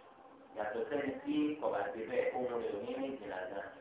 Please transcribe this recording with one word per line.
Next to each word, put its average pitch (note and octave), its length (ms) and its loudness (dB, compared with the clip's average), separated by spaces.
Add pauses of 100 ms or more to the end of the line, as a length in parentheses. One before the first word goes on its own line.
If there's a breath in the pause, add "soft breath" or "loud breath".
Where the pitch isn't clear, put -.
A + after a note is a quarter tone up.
(500)
Yàtọ̀ G#2+ 340 -2
sẹ́ni C#3+ 320 0
tí D3 200 0 (180)
kò - 140 -2
bá - 160 4
ti - 180 -2
bẹ́ẹ̀, B2 300 2
ohun B2+ 220 2
rẹ̀ A2+ 180 0
ò G2+ 60 0
ní - 140 -2
ní C4+ 160 -2
ìjìnlá F#2 340 -4
gan-an. G2 280 -6 (120)